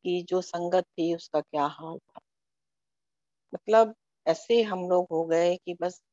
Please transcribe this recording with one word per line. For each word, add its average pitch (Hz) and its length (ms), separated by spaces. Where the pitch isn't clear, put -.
कि 180 240
जो 185 120
संगत 175 440
थी 170 300
उसका 160 260
क्या 147 240
हाल 160 340
था। - 220
मतलब 220 400
ऐसे 226 360
हम 185 260
लोग 180 220
हो 165 140
गए 170 320
कि 180 180
बस 175 280